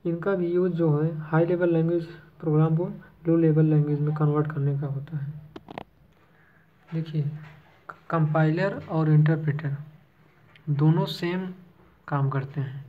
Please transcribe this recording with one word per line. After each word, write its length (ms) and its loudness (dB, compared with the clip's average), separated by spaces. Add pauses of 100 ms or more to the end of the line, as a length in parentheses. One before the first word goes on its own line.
इनका 300 -2
भी 120 -2
यूज़ 260 0
जो 240 2
है 140 0 (180)
हाई 160 4
level 280 2
language 320 0 (340)
program 380 2
को 120 -2 (380)
low 100 4
level 280 4
language 340 2
में 160 -2
convert 360 0
करने 280 -2
का 80 -6
होता 300 -8
है। 160 -8 (1600)
देखिए, 380 -4 (800)
compiler 800 0
और 200 0
interpreter 680 2 (920)
दोनों 360 2
same 420 -4 (600)
काम 220 0
करते 320 -6
हैं। 280 -10